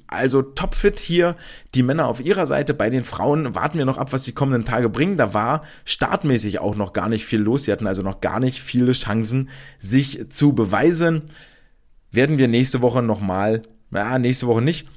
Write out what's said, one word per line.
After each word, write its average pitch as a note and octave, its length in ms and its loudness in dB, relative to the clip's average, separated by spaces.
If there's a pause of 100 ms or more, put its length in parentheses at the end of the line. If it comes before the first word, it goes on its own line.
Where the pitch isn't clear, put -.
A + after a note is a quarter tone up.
Also C3 340 2
topfit F#3 580 0
hier, E3+ 360 0 (400)
die B2+ 80 4
Männer C#3 240 2
auf B2 160 -4
ihrer F#3 240 0
Seite, C#3 260 -2
bei G#2+ 160 -2
den B2+ 140 -2
Frauen C3 500 -2
warten D3+ 240 -4
wir C#3 80 0
noch C3 140 -2
ab, C3 120 -6
was C3 120 -4
die B2 80 -6
kommenden B2+ 340 0
Tage A#2+ 240 0
bringen. E3+ 280 -2
Da A2 180 2
war A#2+ 280 0 (200)
startmäßig A#2 760 0
auch G#2 160 -2
noch G2+ 180 -4
gar G2+ 160 -2
nicht A2 160 -2
viel A2 160 0
los, A#2+ 220 0
sie - 80 -2
hatten G2+ 160 -2
also F#2+ 140 -2
noch F#2+ 200 -6
gar F#2 180 -2
nicht B2+ 220 -2
viele B2 320 2
Chancen, A2+ 560 -2 (280)
sich A#2+ 520 -2
zu D3 240 4
beweisen. D#3 720 2 (880)
Werden C#3+ 280 2
wir C3 80 6
nächste B2 340 2
Woche B2 220 2
nochmal, G#2 580 0 (300)
ja, A2 260 -2
nächste B2+ 300 0
Woche A2+ 160 4
nicht. E3 340 -2